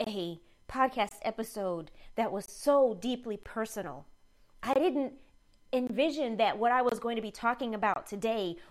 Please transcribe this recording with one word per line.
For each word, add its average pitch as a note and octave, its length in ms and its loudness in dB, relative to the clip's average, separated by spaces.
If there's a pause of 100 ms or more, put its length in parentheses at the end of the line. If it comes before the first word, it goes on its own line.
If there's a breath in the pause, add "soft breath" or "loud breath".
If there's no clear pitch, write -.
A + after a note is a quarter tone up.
a F3+ 360 -6 (280 soft breath)
podcast C4 540 0
episode F#3+ 720 -4 (240 soft breath)
that A3 160 0
was G3 120 -4
so C4+ 560 4
deeply A#3+ 360 -4
personal. F#3+ 720 -8 (540)
I B3+ 140 0
didn't C4+ 380 2 (600 loud breath)
envision B3+ 680 0
that G#3 200 4
what A#3 140 4
I B3+ 100 4
was A#3 160 2
going A#3 180 -2
to A3 60 -2
be G#3+ 80 -6
talking A#3 440 -2
about G3+ 340 0
today G3+ 480 -2 (140 loud breath)